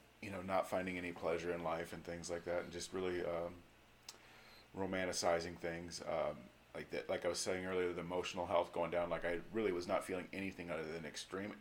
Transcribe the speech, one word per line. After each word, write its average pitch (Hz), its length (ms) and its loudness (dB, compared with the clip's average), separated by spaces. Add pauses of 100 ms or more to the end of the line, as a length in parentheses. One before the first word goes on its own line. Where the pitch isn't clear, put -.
(220)
you 110 80 -6
know, 95 120 -6
not 95 260 4
finding 92 300 0
any 87 140 -2
pleasure 85 400 2
in 85 100 -2
life 82 300 -2
and 82 120 -8
things 85 260 -6
like 85 160 -4
that, 87 180 2
and 85 80 -10
just 87 200 -6
really, 90 300 2
um, 85 320 0 (1200)
romanticizing 90 800 2
things, 85 500 -4
um, 76 280 2 (380)
like 78 160 -8
that, - 180 -2
like 92 160 0
I 90 40 2
was 85 100 0
saying 92 280 0
earlier, 90 260 2
the 87 80 -4
emotional 87 460 -2
health 87 260 4
going 85 180 2
down. 87 180 4
Like, 82 160 0
I 85 140 2 (140)
really 107 180 4
was 87 160 0
not 98 180 4
feeling 90 280 -2
anything 90 380 -4
other 80 120 0
than 80 220 -4
extreme 92 560 -6